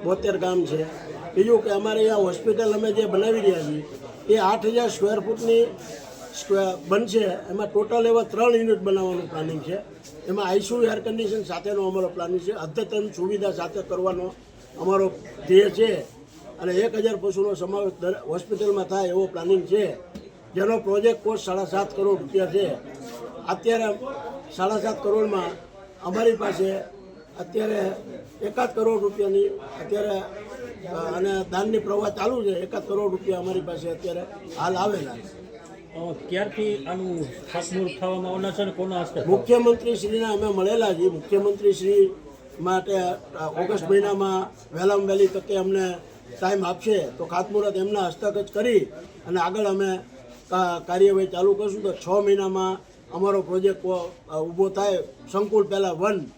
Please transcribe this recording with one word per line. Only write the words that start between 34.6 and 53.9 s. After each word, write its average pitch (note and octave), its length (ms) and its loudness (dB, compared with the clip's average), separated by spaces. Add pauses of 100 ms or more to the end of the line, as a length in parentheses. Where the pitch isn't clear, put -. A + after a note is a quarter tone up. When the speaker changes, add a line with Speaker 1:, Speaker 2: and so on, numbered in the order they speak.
Speaker 1:
આવેલા F3+ 420 -2
છે. - 380 -16 (400)
Speaker 2:
અ, E3+ 180 -8 (160)
ક્યારથી G3+ 580 -4
આનું F3+ 400 -4 (260)
ખાતમુહૂર્ત F3+ 480 -4
થવામાં F#3 320 -4
આવનાર F#3+ 200 -2
છે G3+ 100 -2
અને G3 100 -2
કોના F3+ 280 -4
હસ્તે E3 200 -4
થશે? D#3+ 100 0
Speaker 1:
મુખ્યમંત્રી A#3 640 6
શ્રીને A3 280 -2
અમે G#3+ 220 0
મળેલા G3+ 480 2
છીએ. F3 160 4
મુખ્યમંત્રી G3+ 600 2
શ્રી F#3+ 380 6 (500)
માટે, F#3 360 0
અ, F#3 200 0 (240)
ઓગસ્ટ F#3 500 -2
મહિનામાં G3 600 2 (260)
વહેલામાં G3 300 2
વહેલી G3 200 6
તકે F#3+ 300 -2
અમને F#3+ 380 0 (460)
ટાઈમ F#3+ 240 0
આપશે F#3 340 0
તો - 260 -4
ખાતમુહૂર્ત G3 520 0
એમના G3+ 240 0
હસ્તક G3+ 380 -2
જ G3+ 140 -6
કરી G#3+ 260 4 (480)
અને F3+ 140 0
આગળ F#3+ 240 0
અમે F#3+ 340 0 (520)
કા-, F3 360 0
કાર્યવાહી F#3+ 400 6
ચાલુ F#3 280 2
કરશું. G#3 280 -2
તો F#3+ 100 -2
છ - 160 -8
મહિનામાં F#3+ 680 2 (340)
અમારો G3 300 0
પ્રોજેક્ટ F#3+ 420 0
ઓ-, F3+ 260 -2 (200)